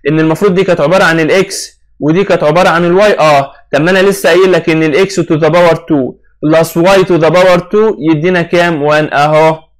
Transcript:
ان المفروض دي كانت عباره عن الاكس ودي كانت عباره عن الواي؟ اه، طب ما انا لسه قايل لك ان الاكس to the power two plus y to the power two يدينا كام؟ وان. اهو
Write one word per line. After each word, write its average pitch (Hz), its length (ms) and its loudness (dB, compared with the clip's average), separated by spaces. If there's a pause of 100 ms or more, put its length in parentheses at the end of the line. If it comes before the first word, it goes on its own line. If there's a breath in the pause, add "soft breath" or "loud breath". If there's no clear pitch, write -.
ان 156 120 0
المفروض 160 340 0
دي 190 100 0
كانت 185 160 -2
عباره 180 240 0
عن 165 160 0
الاكس 170 600 -4 (200)
ودي 160 240 0
كانت 185 180 -2
عباره 165 260 0
عن 170 160 0
الواي؟ 190 340 2
اه، 143 340 0 (200 loud breath)
طب 139 80 0
ما 165 100 0
انا 190 120 0
لسه 196 260 0
قايل 180 240 2
لك 165 180 -2
ان 160 120 0
الاكس 165 380 -2
to 160 140 -2
the 156 140 0
power 170 260 2
two 143 460 -4 (260)
plus 165 220 2
y 185 360 2
to 170 180 0
the 160 80 2
power 180 280 2
two 214 360 -2 (160)
يدينا 170 320 -2
كام؟ 170 400 -2
وان. 151 300 0
اهو 156 460 2 (220)